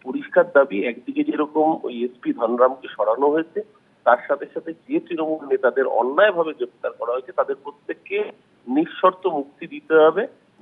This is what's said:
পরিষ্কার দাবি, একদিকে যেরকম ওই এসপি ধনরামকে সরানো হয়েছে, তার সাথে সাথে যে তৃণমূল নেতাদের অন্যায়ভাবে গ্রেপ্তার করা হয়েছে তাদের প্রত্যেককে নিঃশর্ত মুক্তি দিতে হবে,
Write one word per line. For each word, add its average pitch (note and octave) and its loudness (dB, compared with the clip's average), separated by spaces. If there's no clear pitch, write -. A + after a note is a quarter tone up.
পরিষ্কার D3 0
দাবি, F#3 2
একদিকে C3+ -4
যেরকম D#3 0
ওই A#2+ -6
এসপি C3 -6
ধনরামকে A#2+ 0
সরানো A#2 0
হয়েছে, D#3+ -2
তার A#2+ 4
সাথে C#3+ -4
সাথে E3 -10
যে D#3 -4
তৃণমূল D#3 -6
নেতাদের C3 0
অন্যায়ভাবে D#3+ 2
গ্রেপ্তার A#2+ -8
করা A#2 -6
হয়েছে B2+ -8
তাদের C3+ -2
প্রত্যেককে - -10
নিঃশর্ত E3+ 0
মুক্তি D#3 -8
দিতে D3 -8
হবে, D#3+ 6